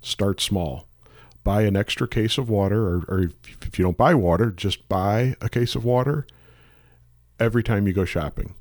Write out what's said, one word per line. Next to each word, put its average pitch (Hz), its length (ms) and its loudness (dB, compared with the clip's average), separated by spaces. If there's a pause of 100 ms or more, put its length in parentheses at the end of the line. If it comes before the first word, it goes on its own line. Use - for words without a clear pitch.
Start - 380 -2
small. 85 460 -2 (560)
Buy 101 200 2
an 101 140 2
extra 104 300 -2
case 110 320 0
of 131 100 -4
water, 104 380 2
or, 87 220 0
or 92 120 -2
if, 87 120 0 (300)
if - 160 -8
you 92 60 2
don't 90 120 2
buy 143 180 4
water, 101 360 2
just 95 380 -6
buy 104 520 0
a 107 80 -4
case 123 260 -2
of 113 100 -4
water 127 420 0 (1120)
every 117 240 2
time 104 240 0
you 98 60 2
go 92 120 2
shopping. - 560 -6